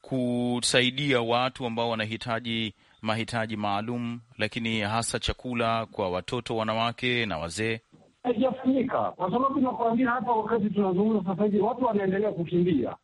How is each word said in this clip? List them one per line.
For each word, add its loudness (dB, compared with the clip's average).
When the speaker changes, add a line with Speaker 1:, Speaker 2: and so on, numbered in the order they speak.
Speaker 1:
kusaidia 2
watu 0
ambao -2
wanahitaji -2
mahitaji -2
maalum, -4
lakini -2
hasa -2
chakula -2
kwa -2
watoto, -4
wanawake 0
na -4
wazee? -4
Speaker 2:
Haijafanyika, 0
kwa -4
sababu 2
nakwambia 2
hapa, 0
wakati 2
tunazungumza 2
sasa 0
hivi, 2
watu 0
wanaendelea 2
kukimbia. 0